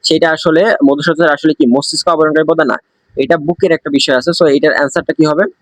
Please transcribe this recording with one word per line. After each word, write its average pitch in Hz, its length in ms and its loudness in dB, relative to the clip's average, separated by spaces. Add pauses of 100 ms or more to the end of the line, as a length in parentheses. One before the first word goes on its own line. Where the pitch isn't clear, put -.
সেটা 160 280 0
আসলে 160 300 0 (240)
মধ্যস্বচ্ছতার 151 460 0
আসলে 151 220 0
কি 147 120 0
মস্তিষ্ক 127 420 -2
আবরণকারী 156 400 0
পর্দা? 160 180 0
না, 117 120 -2 (380)
এটা 139 220 -2
বুকের 165 340 -2
একটা 151 180 -2
বিষয় 139 260 2
আছে। 127 160 -2
So 170 160 0
এইটার 147 260 2
অ্যান্সারটা 143 400 -2
কি 156 120 0
হবে? 151 180 0 (180)